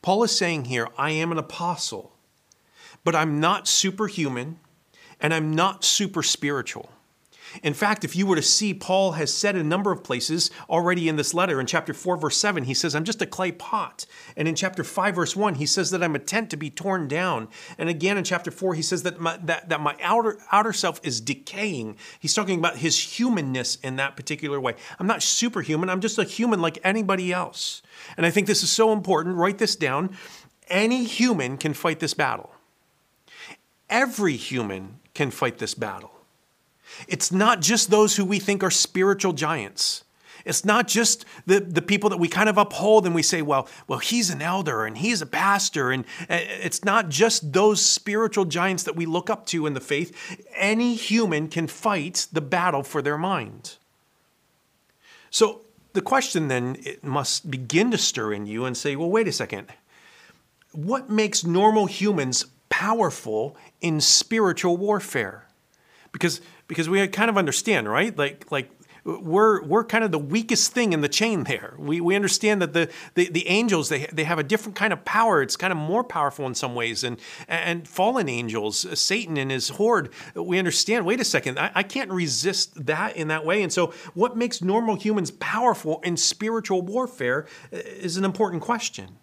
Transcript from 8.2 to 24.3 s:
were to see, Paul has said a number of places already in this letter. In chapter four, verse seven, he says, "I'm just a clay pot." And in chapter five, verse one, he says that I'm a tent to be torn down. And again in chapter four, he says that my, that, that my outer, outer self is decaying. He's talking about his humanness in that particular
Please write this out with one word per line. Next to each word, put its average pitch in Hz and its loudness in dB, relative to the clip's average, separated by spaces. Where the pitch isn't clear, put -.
were 190 4
to 156 2
see, 208 2
Paul 190 2
has 151 -2
said 202 0
a 170 0
number 190 0
of 170 -4
places 156 -2
already 170 2
in 156 0
this 147 0
letter. 170 2
In 131 -2
chapter 156 0
four, 180 -2
verse 151 -2
seven, 185 0
he 127 -2
says, 151 0
"I'm 156 0
just 214 -2
a - -2
clay 185 -4
pot." - -6
And 151 0
in 160 0
chapter 185 -4
five, 190 0
verse 170 0
one, 202 0
he 143 -4
says 180 0
that 180 0
I'm 165 2
a 139 -2
tent 208 -4
to 160 -6
be 151 -6
torn 175 -4
down. 143 -2
And 165 -2
again 175 0
in 175 -2
chapter 175 -2
four, 185 -2
he 160 -4
says 156 -2
that 175 -4
my, 165 -2
that, 165 -4
that 151 0
my 147 0
outer, 214 2
outer 214 4
self 165 -2
is 120 -4
decaying. 135 -4
He's - 0
talking 190 0
about 160 0
his 151 0
humanness 147 0
in 131 -8
that 135 -2
particular 143 -6